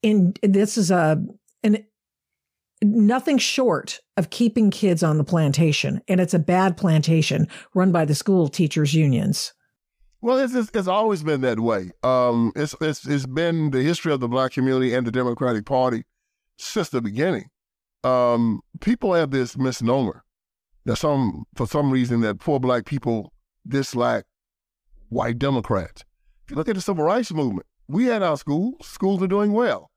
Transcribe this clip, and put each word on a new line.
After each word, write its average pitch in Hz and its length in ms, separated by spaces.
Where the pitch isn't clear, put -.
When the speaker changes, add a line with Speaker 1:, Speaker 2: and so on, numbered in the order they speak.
Speaker 1:
in, 202 400
this 202 360
is 185 140
a, 160 300
an, 214 220
nothing 233 560
short - 640
of 165 120
keeping 226 400
kids 180 340
on 156 140
the 147 60
plantation. 147 840
And 185 120
it's 180 140
a 175 60
bad 185 380
plantation 160 720
run 185 180
by 165 140
the 147 100
school 180 320
teachers 151 460
unions. - 600
Speaker 2:
Well, 254 120
it's, 254 140
it's, 240 200
it's 190 160
always 202 340
been 151 160
that 123 180
way. 107 340
Um, 123 500
it's, 147 280
it's, 156 260
it's 139 180
been 156 460
the 131 100
history 160 300
of 139 80
the 123 80
Black 131 240
community 131 420
and 123 140
the 113 40
Democratic 123 520
Party 127 400
since - 320
the 131 120
beginning. 120 480
Um, 120 560
people 208 320
have 156 180
this 131 260
misnomer 123 680
that - 140
some, 135 480
for 123 100
some 147 240
reason, 120 320
that 104 200
poor 143 180
Black 127 240
people 117 480
dislike 120 600
white 120 320
Democrats. 120 640
If - 80
you 254 60
look 156 100
at 220 80
the 185 60
Civil 170 240
Rights 214 260
Movement, 131 340
we 208 200
had 226 140
our 165 140
schools. 170 500
Schools 190 380
are 190 40
doing 202 260
well. 202 440